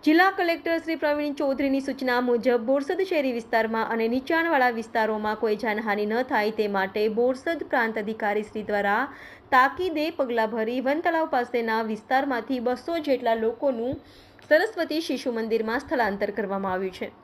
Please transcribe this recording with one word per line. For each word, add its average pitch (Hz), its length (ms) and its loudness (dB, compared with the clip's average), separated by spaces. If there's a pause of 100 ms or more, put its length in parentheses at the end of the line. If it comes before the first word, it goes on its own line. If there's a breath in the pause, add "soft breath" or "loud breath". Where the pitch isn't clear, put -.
જિલ્લા 349 280 6
કલેક્ટર 339 480 0
શ્રી 320 160 -4
પ્રવીણ 294 380 0
ચૌધરીની 277 480 0
સૂચના 262 400 -2
મુજબ 240 440 2
બોરસદ 285 440 0
શહેરી 285 220 2
વિસ્તારમાં 226 580 -2
અને 226 180 0
નીચાણવાળા 262 720 2
વિસ્તારોમાં 214 580 -2
કોઈ 214 180 0
જાનહાનિ 208 500 -2
ન 220 180 0
થાય 220 280 0
તે 214 160 -2
માટે 202 420 0
બોરસદ 262 600 0
પ્રાંત 226 340 0
અધિકારી 214 460 -2
શ્રી 214 140 -8
દ્વારા 202 360 0 (520 loud breath)
તાકીદે 302 600 2
પગલાં 226 460 0
ભરી 233 240 -2
વનતળાવ 320 480 0
પાસેના 233 540 0
વિસ્તારમાંથી 254 760 -2
બસો 247 400 -2
જેટલા 247 480 0
લોકોનું 247 500 -2 (520 loud breath)
સરસ્વતી 320 520 2
શિશુ 269 300 -4
મંદિરમાં 226 480 0
સ્થળાંતર 208 520 0
કરવામાં 196 420 -2
આવ્યું 185 280 -2
છે. - 220 -10